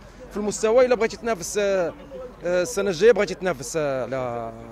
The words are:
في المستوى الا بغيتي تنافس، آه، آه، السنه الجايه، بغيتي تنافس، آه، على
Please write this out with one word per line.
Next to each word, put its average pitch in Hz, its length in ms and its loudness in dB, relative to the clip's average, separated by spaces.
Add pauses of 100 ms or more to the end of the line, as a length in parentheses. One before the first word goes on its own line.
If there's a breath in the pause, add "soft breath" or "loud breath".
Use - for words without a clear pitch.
(300 loud breath)
في - 60 -12
المستوى 220 500 4
الا 254 80 2
بغيتي 214 220 0
تنافس، 208 420 -4
آه، 190 340 0 (520)
آه، 180 180 2
السنه 196 280 0
الجايه، 190 220 6
بغيتي 196 220 0
تنافس، 170 420 -4
آه، 139 260 0
على 117 500 -6 (200)